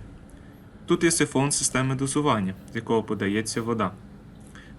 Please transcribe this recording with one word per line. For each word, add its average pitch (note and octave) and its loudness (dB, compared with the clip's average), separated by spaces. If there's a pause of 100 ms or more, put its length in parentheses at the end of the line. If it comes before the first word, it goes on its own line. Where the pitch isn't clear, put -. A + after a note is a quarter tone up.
(880)
Тут F3 2
є E3+ 8
сифон C#3 2
системи C3 2
дозування, B2+ 2 (180)
з - -4
якого A2+ 2
подається G#2+ 0
вода. A2 0 (880)